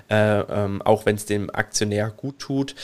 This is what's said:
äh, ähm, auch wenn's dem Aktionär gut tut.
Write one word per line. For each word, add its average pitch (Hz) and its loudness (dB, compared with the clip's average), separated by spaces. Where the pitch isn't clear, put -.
äh, 107 4
ähm, 98 -4
auch 107 4
wenn's 107 0
dem 104 -2
Aktionär 107 -2
gut 139 -10
tut. 139 -2